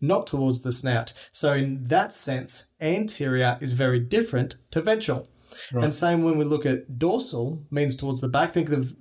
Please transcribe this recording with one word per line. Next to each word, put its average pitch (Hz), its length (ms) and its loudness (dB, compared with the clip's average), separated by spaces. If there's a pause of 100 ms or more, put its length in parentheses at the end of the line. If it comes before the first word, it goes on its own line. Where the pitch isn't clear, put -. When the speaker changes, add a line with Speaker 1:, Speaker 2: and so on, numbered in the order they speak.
Speaker 1:
not - 280 0
towards 131 340 0
the 127 100 -4
snout. 120 400 0 (200)
So 143 220 2
in 135 300 -2
that 180 280 2
sense, - 680 0
anterior 139 800 0
is 131 120 -2
very 127 260 2
different 135 560 0 (160)
to 160 100 -2
ventral. 214 480 0 (440)
Speaker 2:
Right. 120 120 0
Speaker 1:
And 147 80 2
same 170 300 2
when 165 160 2
we 151 60 0
look 147 200 -2
at 131 340 -4
dorsal, 160 720 0
means 143 260 0
towards 135 240 -2
the 131 80 -2
back. 147 220 0
Think 156 200 -2
of 131 300 -2